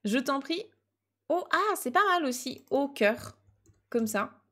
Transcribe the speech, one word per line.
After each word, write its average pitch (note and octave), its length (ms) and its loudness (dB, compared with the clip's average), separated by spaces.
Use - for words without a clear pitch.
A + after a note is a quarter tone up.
Je A3 160 0
t'en C#4 220 -2
prie. D#4+ 220 -6
Oh, E4+ 220 0
ah, F#4+ 240 2
c'est - 160 -6
pas F#4+ 140 4
mal F4 200 2
aussi. B3+ 440 -6
Au C#4 200 2
cœur. A3+ 480 0
Comme A3+ 180 0
ça. - 440 -4